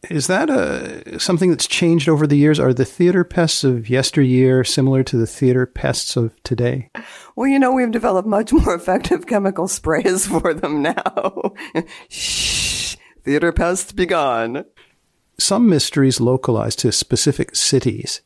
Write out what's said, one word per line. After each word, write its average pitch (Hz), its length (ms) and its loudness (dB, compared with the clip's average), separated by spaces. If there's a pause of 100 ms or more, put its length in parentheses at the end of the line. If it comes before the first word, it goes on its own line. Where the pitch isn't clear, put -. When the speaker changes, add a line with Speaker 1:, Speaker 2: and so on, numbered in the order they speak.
(120)
Speaker 1:
Is 151 160 -4
that 262 240 0
a, - 680 -4
something 180 300 2
that's 156 160 0
changed 165 420 2
over 156 200 2
the 147 100 4
years? 151 220 4
Are 127 120 4
the 127 140 0
theater 180 380 2
pests - 400 0
of 120 260 0
yesteryear 131 720 4
similar 135 420 2
to - 120 -2
the 113 80 2
theater 127 400 2
pests - 500 -4
of 113 160 -2 (120)
today? 123 480 -4 (440)
Speaker 2:
Well, 247 120 -2
you 277 100 2
know, 262 160 4
we've 254 160 0
developed 220 380 0
much 208 260 0
more 190 220 4
effective 208 500 -2
chemical 196 420 -2
sprays 180 600 -2
<laughs> - 0 -
for 165 260 0
them 147 300 -4
now. - 720 -4 (560)
Shh, - 880 -6 (280)
theater 151 280 2
pests 175 400 -2
be 180 140 -2
gone. 139 600 -2 (760)
Speaker 1:
Some 233 280 2
mysteries 139 540 2
localized 117 580 0
to 120 120 0
specific - 640 -2
cities. - 720 -2